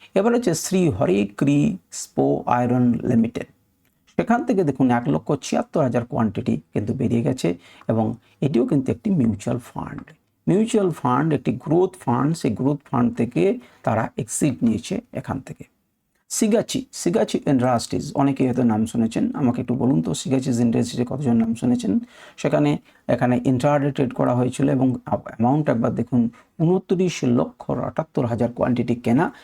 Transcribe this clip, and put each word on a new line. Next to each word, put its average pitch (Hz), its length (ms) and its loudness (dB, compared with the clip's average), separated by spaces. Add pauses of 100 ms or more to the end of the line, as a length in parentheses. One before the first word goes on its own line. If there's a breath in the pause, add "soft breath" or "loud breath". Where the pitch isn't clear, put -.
(160 loud breath)
এবার 202 200 2
হচ্ছে 240 180 0
শ্রী 185 360 0
হরি 143 300 0 (200)
ক্রিস্পো 143 1040 0
আয়রন 123 480 2
লিমিটেড, 113 540 0 (680)
সেখান 220 300 2
থেকে 202 180 0
দেখুন 135 280 2
এক 120 160 0
লক্ষ 151 220 -2 (120)
ছিয়াত্তর - 420 -2
হাজার 120 220 0
কোয়ান্টিটি 113 560 -2 (120)
কিন্তু - 200 -2
বেরিয়ে 127 280 0
গেছে 131 360 -2 (300 loud breath)
এবং 110 180 0 (360 soft breath)
এটিও 147 240 2
কিন্তু 131 260 0
একটি - 180 -4
মিউচুয়াল 123 500 0
ফান্ড। - 440 -12 (440)
মিউচুয়াল 202 440 2
ফান্ড 139 420 2
একটি 135 180 0
গ্রোথ 165 420 0 (120)
ফান্ড, 135 320 2
সেই 135 140 -2
গ্রোথ 135 280 0 (120)
ফান্ড 120 260 0
থেকে 190 420 0 (240 loud breath)
তারা 110 340 0
এক্সিট - 460 -2
নিয়েছে - 380 -2 (120)
এখান - 260 -6
থেকে। - 240 -14 (680)
সিগাচি, - 640 0
সিগাচি 196 460 -2 (100)
ইন্ডাস্ট্রিজ, 123 580 0 (100)
অনেকেই 135 320 2
হয়তো 127 160 0
নাম 110 220 2
শুনেছেন, 120 500 -2
আমাকে 139 260 0
একটু 127 140 -2
বলুন 135 260 2
তো 151 120 -4
সিগাচি 135 360 -2
ইন্ডাস্ট্রিজে 120 600 0
কতজন 127 340 0
নাম 113 120 0
শুনেছেন। 123 440 0 (380 loud breath)
সেখানে 147 400 0 (300 soft breath)
এখানে 123 280 2 (100)
ইন্ট্রাডে 139 460 2
ট্রেড 135 220 -2
করা 131 220 0
হয়েছিল 127 340 0
এবং 131 260 2 (100)
অ্যামাউন্ট 135 640 0
একবার 120 260 0
দেখুন, 120 340 0 (300 loud breath)
ঊনত্রিশ 180 640 0
লক্ষ 127 480 0
আটাত্তর - 540 -4
হাজার 117 260 0
কোয়ান্টিটি 120 440 0
কেনা 123 300 2 (180 loud breath)